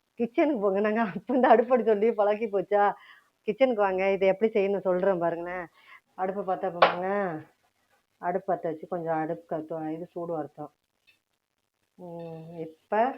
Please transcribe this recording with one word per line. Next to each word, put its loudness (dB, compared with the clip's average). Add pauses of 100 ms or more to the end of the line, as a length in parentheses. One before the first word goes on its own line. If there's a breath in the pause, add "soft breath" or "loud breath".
(200)
கிச்சனுக்கு 0
போங்க. 2
நாங்க 0
அப்ப -2
வந்து 2
அடுப்படி 6
சொல்லி 2
பழகி 0
போச்சா? 2 (640 loud breath)
கிச்சனுக்கு 2
வாங்க, 2
இதை 4
எப்படி 2
செய்யணும்னு 0
சொல்றேன் 2
பாருங்களேன். -4 (480 loud breath)
அடுப்பை -4
பத்த -4
வைப்போமாங்க? 0 (1120)
அடுப்பு -4
பத்த -2
வச்சு -6
கொஞ்சம் -2
அடுப்பு -4
கத்து-, -6
இது -8
சூடு -8
வரட்டும். -10 (1300)
ம், -14
இப்ப -8 (240)